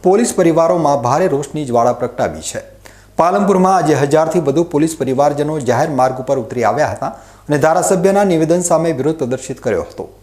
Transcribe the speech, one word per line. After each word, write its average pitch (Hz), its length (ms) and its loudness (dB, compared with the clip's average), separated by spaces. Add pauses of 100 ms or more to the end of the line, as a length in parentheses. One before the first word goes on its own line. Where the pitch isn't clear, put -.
પોલીસ 214 340 2
પરિવારોમાં 165 640 2
ભારે 147 260 2
રોષની 147 360 -4
જ્વાળા 120 280 2
પ્રગટાવી 117 480 -4
છે. - 200 -10 (560)
પાલનપુરમાં 185 600 2
આજે 156 180 2
હજારથી 156 460 2
વધુ 147 240 0
પોલીસ 160 340 -2
પરિવારજનો 143 600 -2
જાહેર 127 320 0
માર્ગ 131 280 0
ઉપર 135 200 -2
ઉતરી 120 260 -4
આવ્યા 123 220 0
હતા 113 200 -6 (420)
અને 147 100 0
ધારાસભ્યના 185 640 2
નિવેદન 165 360 2
સામે 170 320 0
વિરોધ 147 240 -2
પ્રદર્શિત 127 440 -6
કર્યો 101 200 -2
હતો. - 280 -12 (140)